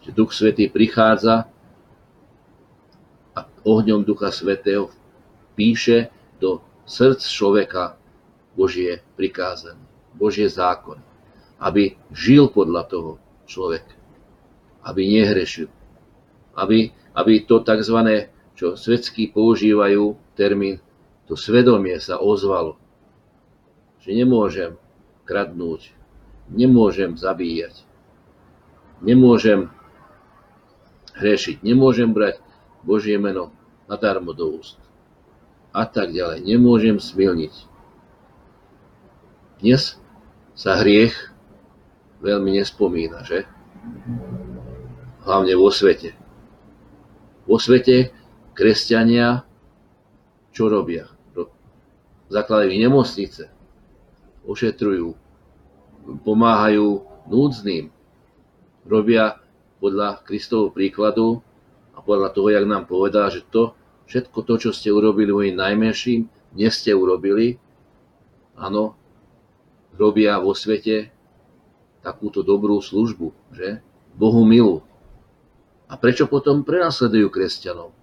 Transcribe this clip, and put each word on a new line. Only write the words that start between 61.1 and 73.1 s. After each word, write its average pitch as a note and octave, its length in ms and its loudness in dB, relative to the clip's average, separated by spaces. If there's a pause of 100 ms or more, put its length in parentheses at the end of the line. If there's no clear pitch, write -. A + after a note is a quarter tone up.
a - 80 -20
podľa G2 320 -2
toho, G2+ 160 2
jak G2+ 160 2
nám G2+ 160 -4
povedal, G2 480 0
že F2+ 160 -14
to, A2+ 240 0 (400)
všetko B2 320 -6
to, A#2 160 -2
čo A#2 160 -4
ste - 160 -4
urobili G#2 400 2
mojim G2 240 0
najmenším, A2 720 -2 (240)
dnes G#2 320 -2
ste A2+ 80 0
urobili, G2 640 0 (1040)
áno, G#2 400 -6 (1000)
robia G#2 440 2
vo F#2+ 160 -2
svete G#2+ 560 -4 (880)
takúto G2 420 -10
dobrú G2+ 380 0
službu, F#2+ 500 -4 (220)